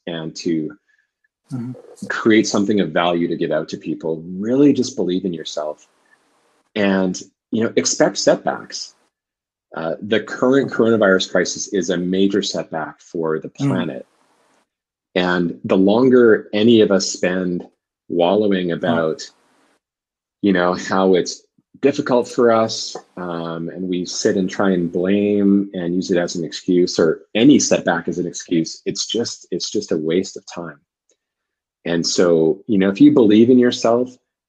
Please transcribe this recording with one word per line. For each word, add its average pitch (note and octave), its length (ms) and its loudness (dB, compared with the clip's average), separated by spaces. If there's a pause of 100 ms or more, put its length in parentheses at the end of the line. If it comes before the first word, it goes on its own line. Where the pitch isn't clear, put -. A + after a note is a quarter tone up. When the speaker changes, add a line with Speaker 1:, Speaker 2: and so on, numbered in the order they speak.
Speaker 1:
and D#2+ 300 -10
to D#2 400 -4 (760)
Speaker 2:
Mm-hmm. B2+ 560 -12
Speaker 1:
create A2 380 2
something G#2 340 0
of E2 100 -4
value F2 380 -2
to E2 80 -6
give D#2 160 -4
out D#2 160 -4
to - 80 -10
people, D#2+ 460 -8 (160)
really C3 340 2
just B2 240 -4
believe F#2 300 -2
in F2 80 -4
yourself D2+ 520 -10 (880)
and, G2 460 0 (300)
you A2 120 -2
know, A2+ 140 -2
expect B2+ 400 0
setbacks. - 800 -4 (800)
Uh, E2 260 -6
the G#2+ 200 0
current B2+ 500 0
coronavirus G#2 600 2
crisis - 360 -2
is F#2+ 220 -2
a F2+ 60 -2
major F#2+ 460 0
setback D#2 580 -8
for D#2+ 400 -6
the - 100 -12
Speaker 2:
Mm. - 180 -6
Speaker 1:
planet. E2+ 380 -4 (1080)
And F2+ 500 -2
the G#2 120 2
longer A2+ 760 4
any A2 280 4
of G2 100 4
us F#2+ 200 0
spend F2+ 560 -4 (420)
wallowing F#2 600 0
Speaker 2:
Mm. E2+ 100 -2
Speaker 1:
about, E2 520 -2 (1120)
you G2+ 100 4
know, F2+ 220 0
how F#2+ 400 0
it's - 280 -2 (380)
difficult C3+ 480 0
for A#2 240 2
us, A2+ 440 -2 (200)
um, E2+ 520 -8
and F2+ 200 -10
we F2+ 180 -4
sit G2+ 300 -2
and F#2 120 -2
try G2 220 0
and F2 220 0
blame G2+ 840 2
and F2 200 -4
use F#2 160 -4
it F2+ 80 2
as F2 180 -4
an E2+ 80 -6
excuse, F2 540 0
or E2 240 2 (120)
any A#2+ 240 6
setback E2+ 500 -2
as E2+ 100 -4
an F2 80 -4
excuse, E2 600 -4
it's - 200 -6
just, - 440 -6
it's - 200 -6
just G#2 220 -6
a F#2 60 0
waste E2 380 -2
of - 100 -16
time. E2 340 -14 (1040)
And E2+ 220 -2
so, D#2+ 600 2
you G#2 120 0
know, F#2+ 120 2
if G2 100 -2
you D3 120 8
believe A#2 380 6
in B2+ 80 6
yourself, B2 580 0 (320)